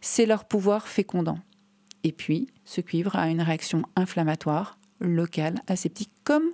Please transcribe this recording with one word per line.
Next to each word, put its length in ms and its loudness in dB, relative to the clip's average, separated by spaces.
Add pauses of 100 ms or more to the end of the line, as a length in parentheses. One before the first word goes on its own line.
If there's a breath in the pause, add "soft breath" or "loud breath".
c'est 240 2
leur 200 2
pouvoir 420 2
fécondant. 520 -2 (640)
Et 80 2
puis, 360 -2 (180)
ce 160 -6
cuivre 340 -2
a 140 2
une 120 0
réaction 420 0 (120)
inflammatoire, 840 0 (220)
locale, 560 0 (120)
aseptique, 440 -4 (120)
comme 200 4 (100)